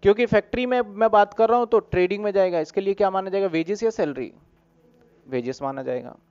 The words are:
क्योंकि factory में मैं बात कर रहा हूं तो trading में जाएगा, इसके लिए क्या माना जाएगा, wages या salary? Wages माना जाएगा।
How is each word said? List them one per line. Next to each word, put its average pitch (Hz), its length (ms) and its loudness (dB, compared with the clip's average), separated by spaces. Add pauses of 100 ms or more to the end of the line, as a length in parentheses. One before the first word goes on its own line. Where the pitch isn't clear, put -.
क्योंकि 208 220 4
factory 226 400 0
में 247 160 0
मैं 220 300 0
बात 202 220 4
कर 226 160 2
रहा 233 100 2
हूं 240 60 0
तो 220 140 4
trading 180 440 -2
में 208 80 -2
जाएगा, 185 280 2
इसके 156 220 -4
लिए 196 120 -2
क्या 196 180 2
माना 190 180 -4
जाएगा, 196 180 0
wages 170 360 -4
या 226 60 2
salary? 143 420 -4 (960)
Wages 131 340 -6
माना 135 220 -8
जाएगा। 127 320 -8 (160)